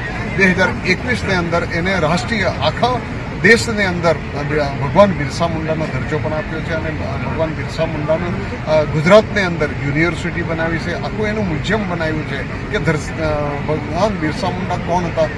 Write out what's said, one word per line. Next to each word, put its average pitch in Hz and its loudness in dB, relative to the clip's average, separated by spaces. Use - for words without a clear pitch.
બે 190 4
હજાર 185 4
એકવીસની 196 0
અંદર 170 0
એને 170 -2
રાષ્ટ્રીય 175 0
આખા 156 0
દેશની 214 6
અંદર, 170 2
અ, 143 -6
ભગવાન 175 6
બિરસા 151 0
મુંડાનો 156 -2
દરજ્જો 139 -2
પણ 151 -2
આપ્યો 156 -4
છે 160 -4
અને 160 -2
ભગવાન 160 0
બિરસા 151 -2
મુંડાનું, 160 -2
અ, 156 4
ગુજરાતની 196 4
અંદર 170 0
યુનિવર્સિટી 160 0
બનાવી 165 -2
છે, 170 -4
આખું 151 -4
એનું 214 -2
મ્યુઝિયમ 180 -2
બનાવ્યું 160 -2
છે - -6
કે - -2
ધર-, 160 -2
અ, 151 0
ભગવાન 156 0
બિરસા 180 -2
મુંડા 180 -2
કોણ 170 0
હતા 156 0